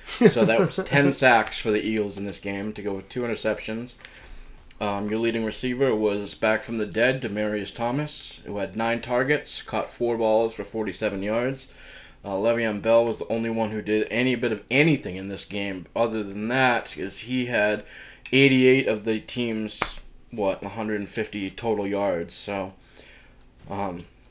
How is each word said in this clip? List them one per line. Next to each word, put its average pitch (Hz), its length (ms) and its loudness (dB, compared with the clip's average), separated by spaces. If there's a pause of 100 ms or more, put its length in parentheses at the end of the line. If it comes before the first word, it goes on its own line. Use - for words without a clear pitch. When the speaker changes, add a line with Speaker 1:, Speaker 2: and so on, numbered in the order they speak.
Speaker 1:
So - 400 6
that 220 160 4
was 170 160 2
Speaker 2:
<laughs> 185 100 -2
Speaker 1:
ten 139 280 4
sacks 120 440 4
for 113 140 0
the 104 100 2
Eagles 104 360 -2
in 101 80 -6
this 95 140 -6
game 101 340 -4
to 104 80 -12
go 101 140 -4
with 95 120 -10
two 127 140 -6
interceptions. 113 760 -4 (840)
Um, 101 280 0
your 110 100 0
leading 113 260 0
receiver 123 500 0
was 104 400 0
back 110 280 2
from 117 140 -6
the 107 80 -2
dead, 120 360 2
Demaryius 104 520 -2
Thomas, 131 720 -4
who 101 120 -8
had 95 180 -4
nine 117 260 0
targets, 131 600 0
caught - 280 -4
four 120 280 -2
balls 113 360 4
for 101 100 -8
forty-seven 101 600 -4
yards. 120 500 -2 (500)
Uh, 98 80 -8
Le'Veon 110 500 0
Bell 117 240 4
was 113 140 -2
the - 120 -6
only 117 180 -2
one 113 220 -2
who 107 100 -4
did 107 300 0
any 123 240 2
bit 117 160 -2
of 104 180 -4
anything 131 460 2
in 95 140 -8
this 95 160 -8
game. 98 400 -6 (100)
Other 110 260 0
than 104 280 -6
that, 127 480 2
is 92 220 -8
he 123 260 -2
had 107 400 0 (480)
eighty-eight 131 540 8
of 107 180 0
the 110 140 0
team's, 110 640 -4 (500)
what, 98 320 -2
hundred 107 360 -4
and 98 100 -8
fifty 104 400 -6
total 101 360 -2
yards. 98 480 0
So, 95 400 -6 (960)
um, 98 360 -6 (260)